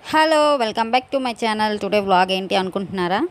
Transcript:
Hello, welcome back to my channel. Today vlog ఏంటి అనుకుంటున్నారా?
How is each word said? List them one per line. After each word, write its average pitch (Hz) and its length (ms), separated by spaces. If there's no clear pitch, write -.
Hello, 302 480
welcome 226 320
back 254 180
to 277 120
my 240 160
channel. 214 320
Today 202 240
vlog 185 280
ఏంటి 190 260
అనుకుంటున్నారా? 185 580